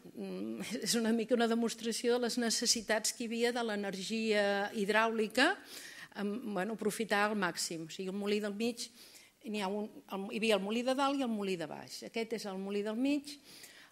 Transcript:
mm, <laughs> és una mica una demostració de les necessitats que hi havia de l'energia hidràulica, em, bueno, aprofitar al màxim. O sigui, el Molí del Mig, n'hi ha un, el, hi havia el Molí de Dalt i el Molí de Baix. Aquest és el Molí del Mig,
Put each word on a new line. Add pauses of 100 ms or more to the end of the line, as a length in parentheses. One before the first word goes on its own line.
(140)
mm,
<laughs>
és
una
mica
una
demostració
de
les
necessitats
que
hi
havia
de
l'energia (340)
hidràulica, (640)
em, (180)
bueno,
aprofitar
al
màxim.
O
sigui,
el
Molí
del
Mig, (640)
n'hi
ha
un, (260)
el,
hi
havia
el
Molí
de
Dalt
i
el
Molí
de
Baix.
Aquest
és
el
Molí
del
Mig, (580)